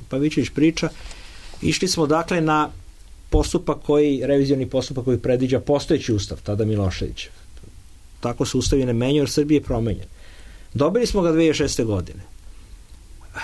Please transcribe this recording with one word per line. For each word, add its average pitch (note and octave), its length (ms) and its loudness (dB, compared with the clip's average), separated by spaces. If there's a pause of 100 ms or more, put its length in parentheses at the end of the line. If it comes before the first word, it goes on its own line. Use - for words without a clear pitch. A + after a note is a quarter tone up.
Pavićević C#3 400 0
priča, D#3+ 400 2 (720)
išli D#3+ 260 0
smo, E3 200 2
dakle, D#3+ 340 2
na D#3 280 2 (600)
postupak D3 560 0
koji, D3 400 4
revizioni C#3 400 2
postupak B2+ 400 -2
koji B2+ 120 2
predviđa B2+ 420 2
postojeći C#3 540 0
ustav, G2+ 300 -2
tada G#2 220 0
Milošević. G2+ 640 -2 (920)
Tako A#2+ 260 -2
se - 120 -2
ustav C3 220 2
i C3 60 2
ne B2 80 0
menjao, C3+ 300 2
jer C3 60 -2
Srbija D3+ 280 2
je C3+ 60 2
promenjen. A2+ 440 -2 (680)
Dobili F#3+ 340 2
smo G3+ 140 2
ga E3+ 100 4
dve D#3+ 100 4
hiljade D#3+ 160 4
šeste C#3 260 0
godine. G2+ 360 -2 (1200)